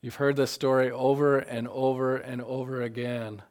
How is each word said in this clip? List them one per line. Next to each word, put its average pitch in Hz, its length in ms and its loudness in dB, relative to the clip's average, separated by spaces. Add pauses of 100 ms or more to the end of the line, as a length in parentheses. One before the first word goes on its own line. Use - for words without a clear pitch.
You've 120 140 -10
heard 143 200 2
this 135 160 2
story 131 380 2
over 139 500 4
and 120 280 -6
over 131 500 0
and 127 240 -6
over 127 400 -4
again. 117 680 -6